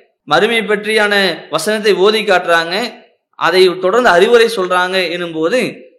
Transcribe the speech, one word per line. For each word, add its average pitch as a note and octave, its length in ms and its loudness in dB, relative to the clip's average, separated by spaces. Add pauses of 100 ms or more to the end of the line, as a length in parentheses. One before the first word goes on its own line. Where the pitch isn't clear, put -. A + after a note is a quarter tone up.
(240)
மறுமை G3 340 0
பற்றியான G#3 800 -2 (140)
வசனத்தை G#3 440 -2
ஓதி G#3 300 0
காட்டுறாங்க, F3 720 -2 (360)
அதை F3 500 0
தொடர்ந்து G#3+ 300 2
அறிவுரை A3+ 460 4
சொல்றாங்க F3+ 560 -2
எனும்போது E3+ 720 -4 (180)